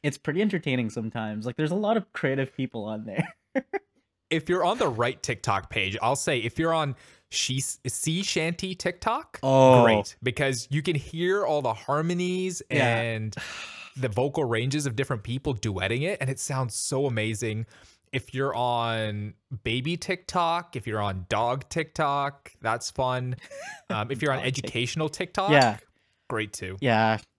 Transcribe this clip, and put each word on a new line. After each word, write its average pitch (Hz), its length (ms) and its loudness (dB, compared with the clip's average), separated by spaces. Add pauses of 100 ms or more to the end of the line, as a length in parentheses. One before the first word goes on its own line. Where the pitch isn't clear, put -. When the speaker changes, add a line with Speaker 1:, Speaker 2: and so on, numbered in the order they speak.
Speaker 1:
it's 147 140 0
pretty 156 240 -2
entertaining 147 480 0
sometimes. 110 560 -6
Like, 120 120 -6
there's 156 140 0
a 180 40 -2
lot 214 240 2
of - 160 -6
creative 135 420 0
people 120 300 -6
on 110 180 -6
there. 110 240 -4 (260)
<laughs> 269 80 0 (680)
Speaker 2:
If 160 180 -2
you're 180 160 2
on 214 140 2
the 196 100 2
right 120 340 0
TikTok 101 460 -2
page, 98 320 0
I'll 127 160 2
say 143 220 0
if 117 200 -4
you're 165 140 2
on 147 240 0 (320)
she, - 320 -2
Sea - 640 -4
Shanty 175 520 -2
TikTok, 226 680 -4
Speaker 1:
Oh. 131 420 10
Speaker 2:
great, 110 380 4
because 123 480 -2
you 147 100 0
can 165 160 0
hear 180 480 0
all 147 160 2
the 117 140 0
harmonies 180 960 -2
Speaker 1:
Yeah. 127 280 2
Speaker 2:
and 113 380 -4 (300)
<sighs> - 320 -18
the 127 100 -2
vocal 139 380 0
ranges 135 400 0
of 113 100 -2
different 127 260 -2
people 131 320 -2
duetting 104 500 -2
it, 196 180 -2
and 131 80 0
it 131 100 -4
sounds 131 340 -2
so 139 300 -2
amazing. 110 640 -2 (440)
If - 220 -6
you're 135 220 -2
on 113 800 0 (300)
baby 127 340 -2
TikTok, 170 760 -2
if 113 100 -8
you're 107 160 -2
on 95 260 -2
dog 120 400 0
TikTok, 143 840 -2 (100)
that's 117 280 -2
fun. 127 460 -2 (260)
Speaker 1:
<laughs> 784 280 -16
Speaker 2:
Um, 107 200 -4
if 131 120 -4
you're 147 100 0
on 131 60 -2
Speaker 1:
Dog - 80 -4
Tik- 131 180 -4
Speaker 2:
educational 135 460 -2
TikTok, 190 400 -2
Speaker 1:
Yeah. 127 260 6 (540)
Speaker 2:
great 110 240 -4
too. 95 260 -10
Speaker 1:
Yeah. 110 380 4 (200)